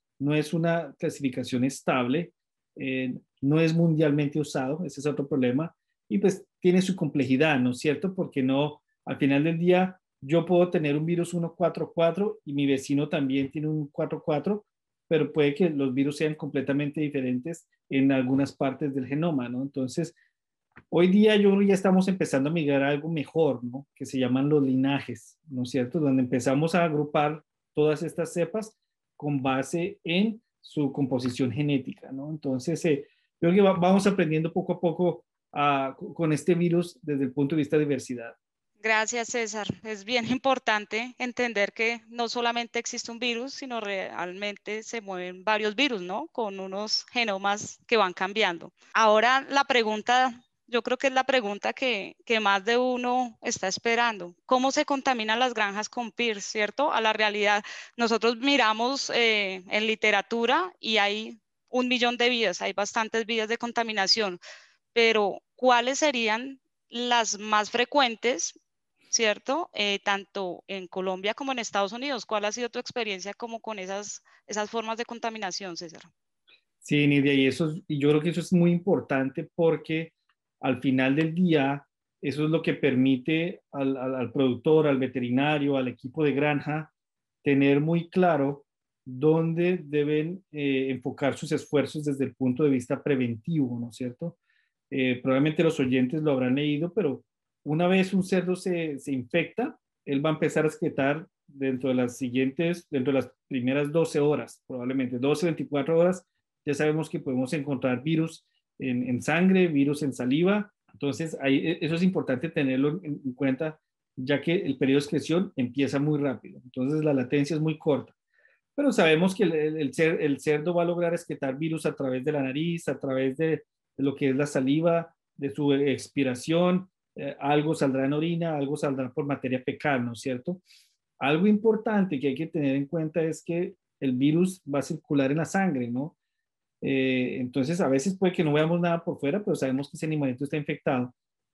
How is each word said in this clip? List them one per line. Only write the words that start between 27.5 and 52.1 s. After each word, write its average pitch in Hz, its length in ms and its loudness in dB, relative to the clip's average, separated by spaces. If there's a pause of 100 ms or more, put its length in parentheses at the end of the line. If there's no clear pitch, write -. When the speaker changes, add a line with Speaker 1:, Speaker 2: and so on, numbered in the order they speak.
Speaker 1:
todas 151 260 2
estas 165 300 -6
cepas 190 460 -4 (400)
con 147 260 -4
base 135 640 -2
en 202 360 0 (200)
su 143 320 -2
composición 127 580 -2
genética, 139 640 -4
¿no? 139 160 -10
Entonces, 151 560 -4
eh, 143 200 0 (360)
yo 165 80 4
creo 180 60 4
que 208 60 6
va-, 190 160 6
vamos 190 300 4
aprendiendo 165 460 0
poco 180 180 -2
a 175 80 -4
poco 170 460 0 (260)
a, 139 460 0 (180)
con 160 160 0
este 151 240 2
virus 170 460 0
desde 143 240 -2
el 127 80 -4
punto 143 240 0
de - 20 4
vista 143 160 0
de 151 80 4
diversidad. 123 500 -4 (480)
Speaker 2:
Gracias, 220 480 0
César. 214 380 -6 (160)
Es 214 200 -10
bien 233 260 -2
importante 240 880 -2
entender 240 540 -2
que 233 380 -4
no 233 180 -4
solamente 233 520 -4
existe 233 340 -8
un 233 60 -14
virus, 240 340 -4
sino 247 260 -10
realmente 202 1040 -8
se 233 160 -10
mueven 185 460 -10
varios 214 280 0
virus, 247 280 0
¿no? 202 320 -6
Con 196 260 -6
unos 190 500 -6
genomas 208 800 -2
que - 80 2
van 202 160 4
cambiando. 190 600 -2 (200)
Ahora 220 560 6
la 277 140 2
pregunta, 240 800 2 (240)
yo 226 140 -2
creo 247 160 -2
que 285 100 0
es 262 60 0
la 262 100 2
pregunta 214 480 0
que, 214 540 -4